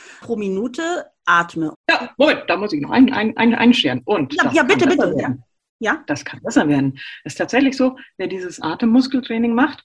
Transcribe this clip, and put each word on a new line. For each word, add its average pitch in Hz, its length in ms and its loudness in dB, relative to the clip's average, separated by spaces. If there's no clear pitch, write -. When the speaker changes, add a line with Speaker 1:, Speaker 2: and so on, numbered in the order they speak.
Speaker 1:
pro 233 160 -6
Minute 240 720 -6
atme. 170 480 0
Speaker 2:
Ja, 254 280 -2
Moment, 294 300 2
da 175 80 0
muss 208 160 -4
ich 147 80 -2
noch 143 120 -8
ein-, 247 200 6
ein-, 214 240 -2
ein-, 226 200 2
einscheren. 156 500 2
Und 190 280 -2
Speaker 1:
Ja, 330 100 2
Speaker 2:
das - 100 -2
Speaker 1:
ja, 311 80 4
Speaker 2:
kann 247 60 2
Speaker 1:
bitte, 359 180 4
Speaker 2:
besser 269 220 2
Speaker 1:
bitte, 147 140 -2
ja. 123 60 -4
Speaker 2:
werden. 127 160 -6
Speaker 1:
Ja? 233 280 -2
Speaker 2:
Das - 160 -4
kann - 180 -14
besser 214 280 0
werden. 135 280 0
Es 147 80 -12
ist - 40 -20
tatsächlich 254 380 0
so, 254 220 0
wer 185 100 -6
dieses 180 340 -10
Atemmuskeltraining 233 920 0
macht 277 320 0